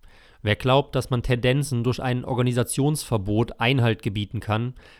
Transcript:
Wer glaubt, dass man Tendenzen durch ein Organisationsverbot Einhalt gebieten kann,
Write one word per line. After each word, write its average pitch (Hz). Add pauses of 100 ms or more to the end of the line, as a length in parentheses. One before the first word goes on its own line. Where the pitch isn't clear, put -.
(420)
Wer 104
glaubt, 135
dass 123
man 120
Tendenzen 127
durch 123
ein 127
Organisationsverbot 120
Einhalt 117
gebieten 104
kann, 113 (260)